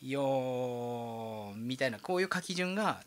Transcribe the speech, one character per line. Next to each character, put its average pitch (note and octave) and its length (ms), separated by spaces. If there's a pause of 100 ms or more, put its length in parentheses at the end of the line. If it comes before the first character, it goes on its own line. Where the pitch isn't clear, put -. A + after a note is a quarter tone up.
四 A#2+ 1600
み B2 200
た C3 120
い - 20
な、 G#2+ 80
こ F3+ 180
う F3+ 60
い - 20
う F#3 80
書 F3+ 80
き F3 140
順 F3+ 200
が G3+ 320